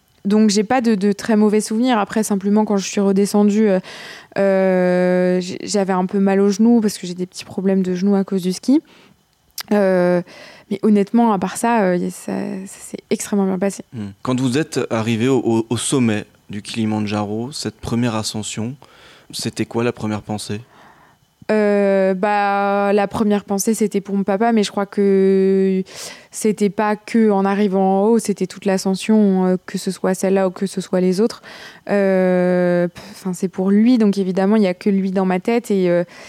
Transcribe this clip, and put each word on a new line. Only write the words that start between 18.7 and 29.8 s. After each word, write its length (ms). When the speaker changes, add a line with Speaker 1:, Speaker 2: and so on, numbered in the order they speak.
Speaker 2:
c'était 340
quoi 200
la 80
première 300
pensée ? 380
Speaker 1:
Euh, 640
bah, 800
la 140
première 380
pensée, 300
c'était 260
pour 160
mon 80
papa, 280
mais 100
je 80
crois 160
que 960
c'était 400
pas 260
que 340
en 140
arrivant 560
en 60
haut, 120
c'était 280
toute 180
l'ascension, 840
euh, 180
que 140
ce 120